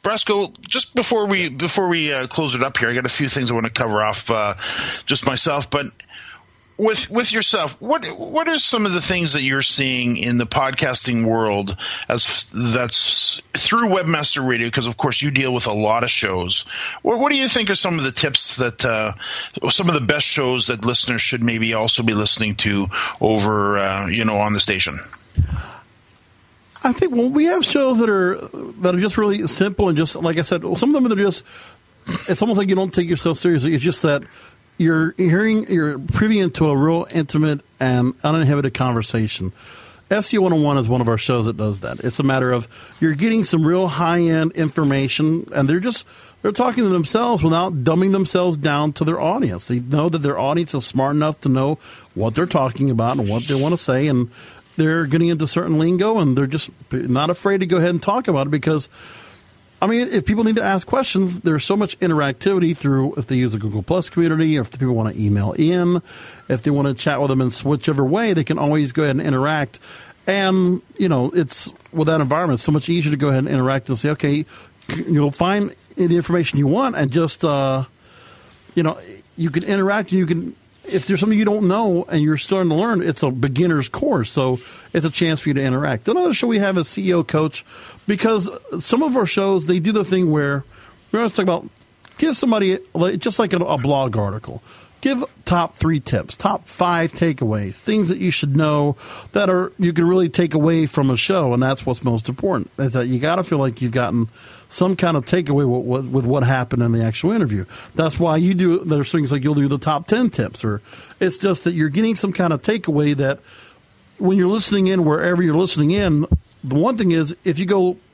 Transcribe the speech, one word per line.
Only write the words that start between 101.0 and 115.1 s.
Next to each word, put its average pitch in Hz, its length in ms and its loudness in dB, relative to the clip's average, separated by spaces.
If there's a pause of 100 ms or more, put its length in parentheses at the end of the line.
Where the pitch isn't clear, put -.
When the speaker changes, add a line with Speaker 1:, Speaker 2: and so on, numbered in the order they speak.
Speaker 2:
a 123 60 2
show. 147 380 0
And 123 80 2
that's 131 240 -2
what's 127 160 -4
most 117 260 -2
important, 135 480 -4
is 131 180 -2
that 123 120 0
you 123 140 0
gotta 175 240 0
feel 160 140 -2
like 131 220 -2
you've 120 120 -2
gotten 117 360 0 (400)
some 185 280 0
kind 165 220 2
of 127 80 -4
takeaway 143 420 2
with, 123 160 0
with, 127 280 -2
with 131 120 2
what 131 180 2
happened 123 400 0
in 117 100 2
the 113 120 2
actual 131 280 0
interview. 110 340 0 (280)
That's 160 240 0
why 160 200 2
you 180 160 2
do, 180 300 2
there's 147 280 0
things 147 180 0
like 139 140 -2
you'll 151 100 2
do 139 140 2
the 135 100 0
top 151 280 -2
ten 226 240 2
tips, - 340 -6
or 104 160 -2 (400)
it's 185 180 0
just 190 260 -2
that 175 100 0
you're 156 160 0
getting 220 240 0
some 196 180 -2
kind 170 200 0
of 143 100 -2
takeaway 151 540 0
that 139 240 -2 (800)
when 196 200 2
you're 180 100 4
listening 202 380 0
in, 185 180 2
wherever 165 380 2